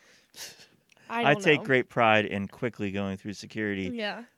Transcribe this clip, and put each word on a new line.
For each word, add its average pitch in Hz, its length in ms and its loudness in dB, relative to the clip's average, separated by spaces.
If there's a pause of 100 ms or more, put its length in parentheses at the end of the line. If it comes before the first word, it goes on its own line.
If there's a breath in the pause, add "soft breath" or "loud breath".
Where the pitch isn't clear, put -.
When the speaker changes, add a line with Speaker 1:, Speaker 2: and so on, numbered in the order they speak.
(1080 loud breath)
Speaker 1:
I 233 120 -4
Speaker 2:
I 147 120 6
Speaker 1:
don't 196 100 -2
Speaker 2:
take 151 180 4
Speaker 1:
know. - 40 -12
Speaker 2:
great 127 240 2
pride 110 360 4
in 98 220 -4
quickly 104 440 -6
going 98 260 -4
through 107 160 -10
security. 101 600 -6
Speaker 1:
Yeah. 214 300 -8 (140)